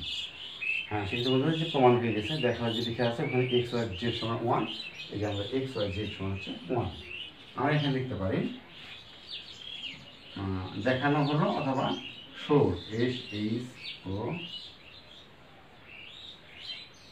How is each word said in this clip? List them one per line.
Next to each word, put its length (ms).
হ্যাঁ, 180
সেক্ষেত্রে 260
বলতে 140
যে 120
প্রমাণ 260
হয়ে 160
গেছে, 180
দেখা 180
যে 120
লিখে 220
আছে 160
ওখানে 180
এক্স 160
ওয়াই 120
জেড 200
সমান 260
ওয়ান, 180
এই 60
যে 120
আমরা 140
X 180
ওয়াই 200
জেড 200
সমান 200
হচ্ছে 160
ওয়ান। 180
আমরা 180
এখানে 220
লিখতে 240
পারি, 180
আহ, 240
দেখানো 320
হলো 180
অথবা 280
শো, 140
এস 140
এইচ 240
ও, 20